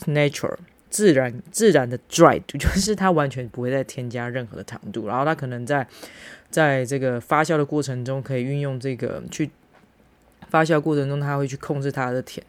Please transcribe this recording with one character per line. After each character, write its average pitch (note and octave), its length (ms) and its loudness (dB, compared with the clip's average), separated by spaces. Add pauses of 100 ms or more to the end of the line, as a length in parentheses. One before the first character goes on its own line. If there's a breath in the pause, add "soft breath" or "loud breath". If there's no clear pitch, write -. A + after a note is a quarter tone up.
nature， D3 480 0 (340)
自 G#3 240 4
然， B2+ 280 0 (100)
自 G#3+ 220 6
然 B2+ 160 4
的 B2 100 -6 (100)
dry， C#3+ 380 8
就 - 220 -4
是 G3 260 0
它 F#3+ 160 2
完 D3 180 2
全 B2+ 200 -8
不 B2 120 -10
会 B2 80 -2
再 C3+ 140 0
添 B2+ 260 -10
加 A#2+ 200 -6
任 B2 180 -6
何 G2+ 80 -18
的 - 80 -12
糖 - 160 -14 (140)
度， G#2+ 140 -6
然 G#2+ 120 -2
后 C#3 60 0
它 D#3+ 100 0
可 C#3+ 120 -6
能 A#2+ 180 -8
在， C#3 200 0 (640 loud breath)
在 C#3 360 2
这 C3+ 120 -2
个 B2+ 220 -2
发 D3+ 240 2
酵 D#3+ 140 0
的 D3 80 2
过 D3 180 -2
程 B2+ 220 -6
中 C3+ 180 -6
可 C3+ 140 -4
以 B2 60 0
运 C#3 180 -4
用 C3+ 180 -6
这 C3 160 -6
个 - 340 -6
去， D3 200 -4 (1000)
发 D#3+ 140 4
酵 D#3 160 4
过 D3+ 160 0
程 C#3 140 0
中 C#3+ 100 -4
它 C#3+ 160 -2
会 C#3 100 -2
去 C3+ 120 -6
控 C#3+ 240 -6
制 C#3 100 -4
它 C3 200 -4
的 B2+ 100 -2
甜 - 280 -14